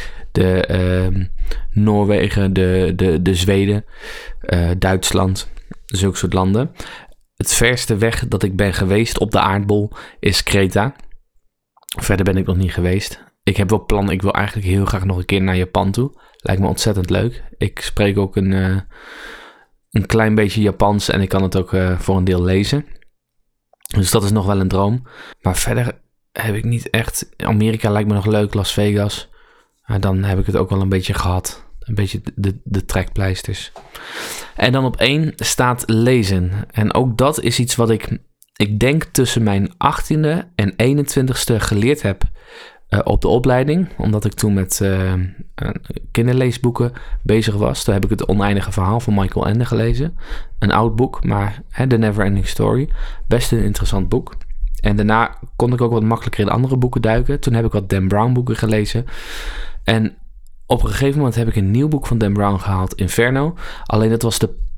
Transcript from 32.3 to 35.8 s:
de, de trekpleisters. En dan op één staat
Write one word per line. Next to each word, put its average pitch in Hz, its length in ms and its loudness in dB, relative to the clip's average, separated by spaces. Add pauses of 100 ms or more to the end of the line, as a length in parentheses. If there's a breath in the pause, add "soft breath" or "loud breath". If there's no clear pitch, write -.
de, 98 280 -2
de 95 200 -2
trekpleisters. - 880 -4 (840 loud breath)
En 123 160 2
dan 135 120 2
op 123 120 -2
één 147 400 2
staat 123 500 0